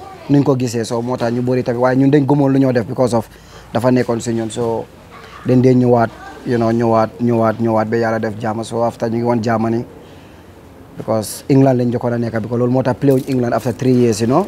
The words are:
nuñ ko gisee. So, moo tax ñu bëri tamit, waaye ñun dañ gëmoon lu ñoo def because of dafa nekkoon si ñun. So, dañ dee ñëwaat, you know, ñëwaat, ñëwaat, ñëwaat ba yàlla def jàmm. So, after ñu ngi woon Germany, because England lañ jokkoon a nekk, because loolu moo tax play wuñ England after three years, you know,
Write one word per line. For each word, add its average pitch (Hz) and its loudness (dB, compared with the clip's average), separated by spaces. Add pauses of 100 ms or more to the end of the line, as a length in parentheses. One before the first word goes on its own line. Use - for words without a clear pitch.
(300)
nuñ 143 4
ko 139 2
gisee. 120 -2
So, 117 -4
moo 123 -4
tax 120 -2
ñu 123 -2
bëri 127 0
tamit, 120 -2
waaye 127 2
ñun 135 4
dañ 143 4
gëmoon 139 2
lu 135 2
ñoo 131 2
def 117 0
because 127 -2
of 113 -2 (460)
dafa 120 2
nekkoon 120 0
si 117 -4
ñun. 113 -4
So, 117 -4 (600)
dañ 127 4
dee 127 6
ñëwaat, 120 4 (360)
you 120 -2
know, 117 0
ñëwaat, 113 2 (120)
ñëwaat, 113 2
ñëwaat 110 0
ba 117 -2
yàlla 113 -2
def 110 -4
jàmm. 113 -6
So, 113 -4
after 117 -4
ñu 113 -4
ngi 117 -2
woon 123 0
Germany, 113 -2 (1120)
because - -6
England 135 4
lañ 123 -2
jokkoon 120 -4
a 120 -4
nekk, 117 -4
because 117 -6
loolu 123 0
moo 131 0
tax 123 -2
play 139 2
wuñ 131 0
England 123 -2
after 120 -2
three 127 0
years, 117 2
you 117 0
know, 143 2